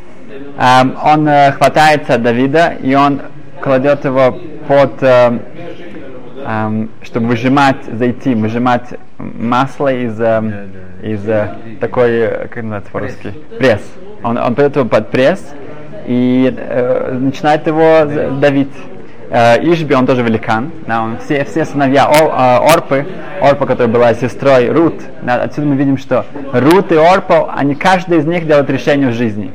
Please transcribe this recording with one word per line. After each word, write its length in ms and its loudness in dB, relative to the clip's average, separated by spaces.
эм, 440 4
он, 260 4
э, 240 6
хватается 680 2
Давида, 640 2
и 140 0
он 260 2
кладёт 440 0
его 340 2
под, 340 4
э, 380 4
эм, 440 -4
чтобы 240 -4
выжимать, 680 2
зайти, 440 0
выжимать 540 0
масло 760 -2
из, 280 -4
эм, 320 0
из, 260 -4
э, 280 -2
такой, 320 2
э, 340 0
как 160 -10
называется 300 -8
по-русски? 420 -8
Пресс. 240 2
Он, 160 -2
он 160 0
кладёт 220 2
его 120 0
под 220 0
пресс 420 0
и, 500 2
э, 560 -2
начинает 540 0
его 400 4
з-, 240 -4
давить. 320 2
Э, 300 4
Ишби, 340 0
он 120 2
тоже 160 2
великан, 480 -2
да, 160 -2
он 160 -6
все, 260 -2
все 200 -2
сыновья 420 2
О-, 220 4
э, 460 2
Орпы, 320 -2
Орпа, 260 2
которая 260 0
была 220 4
сестрой 560 2
Рут, 240 2
да, 200 -2
отсюда 240 -4
мы 100 2
видим, 220 0
что 260 -2
Рут 400 4
и 40 4
Орпа, 600 4
они, 180 0
каждый 440 0
из 60 2
них 220 -2
делает 240 2
решение 380 0
в 60 0
жизни. 400 -4